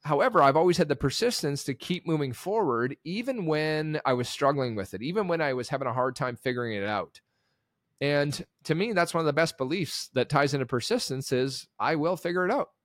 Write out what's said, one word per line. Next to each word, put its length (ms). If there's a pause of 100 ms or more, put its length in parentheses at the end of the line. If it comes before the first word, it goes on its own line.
However, 360
I've 140
always 220
had 100
the 80
persistence 680
to 80
keep 340
moving 240
forward, 720
even 420
when 600
I 80
was 160
struggling 460
with 180
it, 80
even 260
when 140
I 100
was 160
having 220
a 40
hard 220
time 220
figuring 400
it 80
out. 340 (800)
And 460 (180)
to 100
me, 200
that's 200
one 60
of 60
the 80
best 240
beliefs 560
that 160
ties 240
into 120
persistence 680
is, 340 (100)
"I 200
will 180
figure 300
it 60
out. 180 (160)